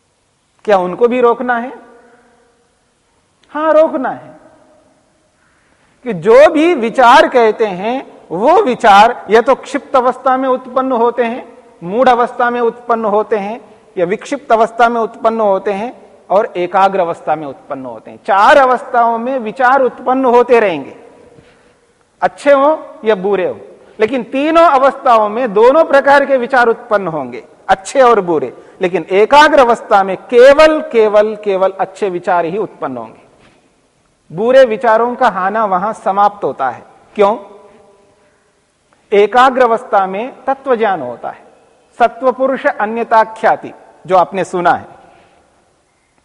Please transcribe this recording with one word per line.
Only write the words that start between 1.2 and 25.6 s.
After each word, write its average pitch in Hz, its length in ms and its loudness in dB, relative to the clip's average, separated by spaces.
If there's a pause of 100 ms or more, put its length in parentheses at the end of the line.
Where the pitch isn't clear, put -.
रोकना 240 360 0
है? 240 160 -10 (1800)
हां, 311 220 -2
रोकना 302 380 0
है - 260 -16 (1700)
कि 247 80 -8
जो 220 380 4
भी 330 240 2
विचार 247 540 4
कहते 226 380 2
हैं, 208 540 -8 (100)
वो 277 320 2
विचार 226 680 2
या 220 100 4
तो 247 140 2
क्षिप्त - 420 -6
अवस्था 247 400 0
में 262 120 -4
उत्पन्न 262 440 -4
होते 240 320 0
हैं, 233 340 -10 (260)
मूढ़ 226 240 0
अवस्था 240 420 0
में 240 100 -4
उत्पन्न 226 440 -4
होते 214 320 -2
हैं, 208 380 -10 (240)
या 180 60 0
विक्षिप्त 220 480 -6
अवस्था 226 360 2
में 233 120 -4
उत्पन्न 226 400 -4
होते 202 320 -2
हैं - 460 -12 (120)
और 196 260 0
एकाग्र 185 440 0
अवस्था 165 360 -4
में 156 100 -10
उत्पन्न 135 400 -14
होते 113 240 -16
हैं। 113 160 -20
चार 220 300 4
अवस्थाओं 233 640 0
में 262 200 -6
विचार 240 420 0
उत्पन्न 262 440 -2
होते 240 360 2
रहेंगे, 147 360 -4 (1300)
अच्छे 185 300 0
हो 285 520 0
या 214 100 2
बुरे 185 340 -4
हो, 110 120 -10 (400)
लेकिन 226 220 -2
तीनों 302 420 0
अवस्थाओं 262 640 2
में 226 240 -6
दोनों 254 320 4